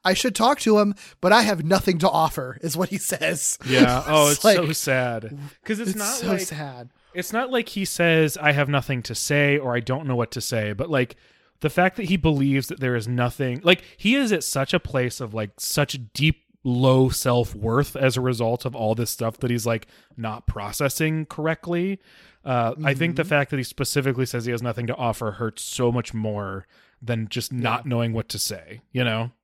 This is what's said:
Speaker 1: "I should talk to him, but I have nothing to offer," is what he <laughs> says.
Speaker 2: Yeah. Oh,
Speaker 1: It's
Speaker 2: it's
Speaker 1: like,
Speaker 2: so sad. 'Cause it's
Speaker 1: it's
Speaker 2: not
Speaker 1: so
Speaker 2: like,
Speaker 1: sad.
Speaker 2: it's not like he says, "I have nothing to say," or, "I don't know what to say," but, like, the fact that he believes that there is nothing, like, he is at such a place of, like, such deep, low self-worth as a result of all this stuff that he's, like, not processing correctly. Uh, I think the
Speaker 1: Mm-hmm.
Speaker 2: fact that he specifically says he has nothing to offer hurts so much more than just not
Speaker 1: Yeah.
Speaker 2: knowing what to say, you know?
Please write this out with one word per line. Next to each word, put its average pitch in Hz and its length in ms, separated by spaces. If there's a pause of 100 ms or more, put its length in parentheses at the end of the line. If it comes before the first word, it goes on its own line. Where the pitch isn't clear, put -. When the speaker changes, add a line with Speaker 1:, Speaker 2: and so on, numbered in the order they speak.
Speaker 1:
"I 185 80
should 202 220
talk 240 260
to - 180
him, 104 160 (260)
but 185 120
I 226 100
have 190 220
nothing 185 340
to 180 120
offer," 147 520
is 160 140
what 180 120
he 196 100
<laughs> - 0
says. - 680
Speaker 2:
Yeah. 127 400
Oh, 151 200
Speaker 1:
It's 147 120
Speaker 2:
it's - 60
Speaker 1:
like, 202 120
Speaker 2:
so 160 160
sad. 123 640 (260)
'Cause 214 140
it's 220 120
Speaker 1:
it's 214 80
Speaker 2:
not 208 180
Speaker 1:
so 240 120
Speaker 2:
like, 190 120
Speaker 1:
sad. 143 500 (240)
Speaker 2:
it's 175 180
not 254 200
like 233 180
he 196 140
says, 160 540
"I 151 140
have 139 160
nothing 135 360
to 117 100
say," 143 420
or, 127 200
"I 120 40
don't 131 260
know 127 100
what 117 160
to 120 80
say," 107 320
but, 139 180
like, 127 240 (460)
the 151 100
fact 180 260
that - 100
he 185 100
believes 139 500
that - 140
there 123 160
is 110 100
nothing, 123 560
like, 175 200 (140)
he 220 200
is 247 160
at 160 100
such - 320
a - 60
place 127 400
of, 110 120
like, 107 260
such - 380 (160)
deep, 151 300 (220)
low 131 440
self-worth 120 840
as 131 220
a 131 40
result 120 440
of 127 100
all 113 220
this 117 140
stuff 113 280
that 123 140
he's, 113 120
like, 117 220 (300)
not 113 320
processing 151 760
correctly. 170 720 (460)
Uh, 123 300 (100)
I 139 100
think 160 220
the 165 60
Speaker 1:
Mm-hmm. 180 60
Speaker 2:
fact 143 240
that 143 40
he 131 80
specifically 131 640
says 120 180
he 120 80
has 117 100
nothing 120 260
to 123 80
offer 113 360
hurts 110 300
so 123 280
much 120 220
more 104 540 (340)
than 113 280
just - 240
not 123 320
Speaker 1:
Yeah. - 40
Speaker 2:
knowing 117 240
what 110 180
to 104 80
say, 90 440 (100)
you 127 100
know? 113 280 (140)